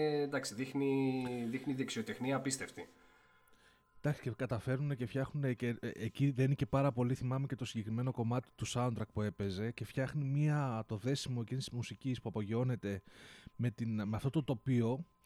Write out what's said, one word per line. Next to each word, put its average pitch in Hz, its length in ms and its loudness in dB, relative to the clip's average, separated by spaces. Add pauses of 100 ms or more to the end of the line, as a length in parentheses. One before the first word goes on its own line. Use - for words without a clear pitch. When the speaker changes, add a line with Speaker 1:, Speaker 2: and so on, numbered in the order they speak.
(220)
Speaker 1:
εντάξει, 139 340 -2
δείχνει, 135 680 2 (260)
δείχνει 131 240 -2
δεξιοτεχνία 127 640 -2
απίστευτη. 131 540 -4 (1120)
Speaker 2:
Εντάξει, 147 200 0
και 127 140 -4
καταφέρνουνε 131 600 0
και 120 100 -2
φτιάχνουνε 131 480 0
και, 120 140 0 (120)
ε, 117 140 -4
εκεί 139 380 2
δεν 131 140 4
είναι 135 80 4
και 139 120 2
πάρα 139 260 4
πολύ, 123 220 2
θυμάμαι 131 320 0
και 139 100 -2
το 120 100 -4
συγκεκριμένο 113 460 0
κομμάτι 120 440 0
του 113 120 -4
soundtrack 120 460 0
που 107 80 0
έπαιζε 101 500 -2
και - 140 -8
φτιάχνει 135 380 -2
μία, 139 640 2
το 110 80 -2
δέσιμο 123 460 0
εκείνης 127 240 -2
της - 80 -8
μουσικής 120 480 -4
που - 80 -6
απογειώνεται 107 720 0 (540)
με 120 140 2
την, 113 240 -2 (140)
με 110 80 0
αυτό 120 140 -2
το 147 140 2
τοπίο 123 600 2 (200)